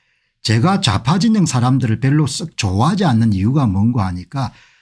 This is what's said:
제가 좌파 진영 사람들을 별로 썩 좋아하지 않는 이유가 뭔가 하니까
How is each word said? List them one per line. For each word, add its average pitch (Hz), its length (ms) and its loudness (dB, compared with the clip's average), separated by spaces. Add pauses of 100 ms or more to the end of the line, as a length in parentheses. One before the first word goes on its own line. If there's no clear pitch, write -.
(440)
제가 131 360 2
좌파 151 400 0
진영 214 260 2
사람들을 123 540 0
별로 143 260 2
썩 160 300 -8
좋아하지 131 480 0
않는 113 300 2
이유가 120 340 0
뭔가 104 380 0
하니까 90 480 -8 (280)